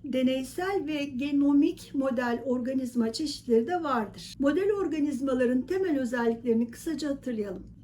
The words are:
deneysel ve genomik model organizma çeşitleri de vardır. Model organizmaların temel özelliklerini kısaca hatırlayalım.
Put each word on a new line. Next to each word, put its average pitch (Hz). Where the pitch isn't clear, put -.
deneysel 262
ve 294
genomik 285
model 247
organizma 247
çeşitleri 240
de 349
vardır. 247
Model 339
organizmaların 269
temel 359
özelliklerini 233
kısaca 311
hatırlayalım. 214